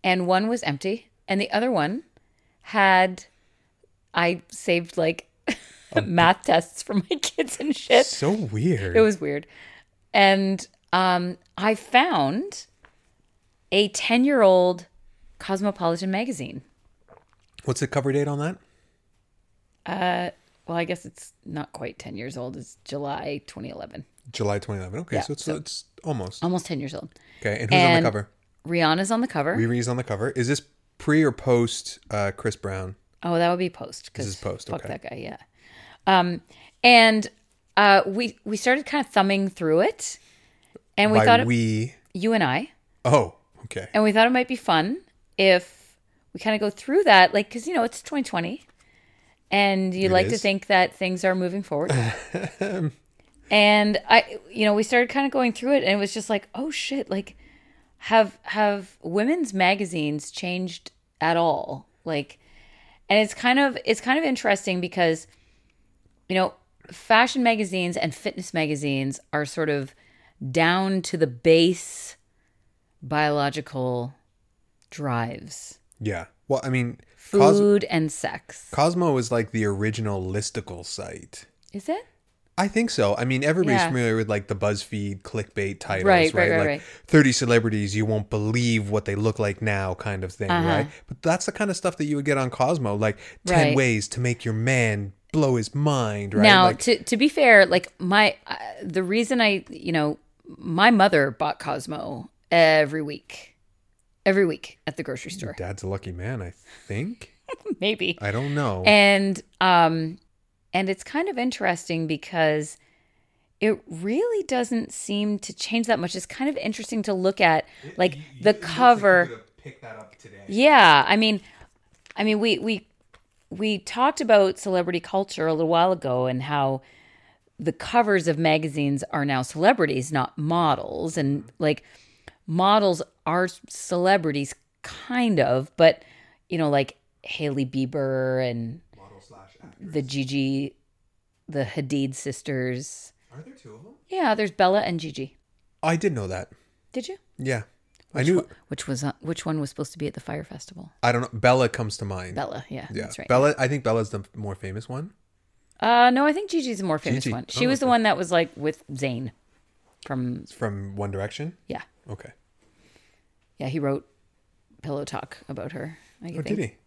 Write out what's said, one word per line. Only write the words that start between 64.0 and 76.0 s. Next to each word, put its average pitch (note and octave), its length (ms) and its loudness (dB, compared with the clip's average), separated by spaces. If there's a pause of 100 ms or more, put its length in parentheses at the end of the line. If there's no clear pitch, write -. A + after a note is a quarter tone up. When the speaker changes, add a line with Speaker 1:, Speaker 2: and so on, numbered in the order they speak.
Speaker 1:
kind C4 180 0
of E4 40 -2
interesting G3+ 560 0
because, F3 460 0 (1040)
you F#3 80 -4
know, F#3 180 2 (380)
fashion B3 500 2
magazines F#3+ 560 0
and D#3+ 160 -4
fitness - 400 -10
magazines C#3+ 640 -2 (140)
are D3 120 -2
sort D#3 240 -4
of C#3+ 260 -4 (560)
down F3+ 500 0
to E3+ 160 -6
the D#3 100 4
base E3 880 2 (840)
biological C#3 1120 -2 (800)
drives. A#2+ 880 -8 (200)
Speaker 2:
Yeah. F#2+ 260 -6 (220)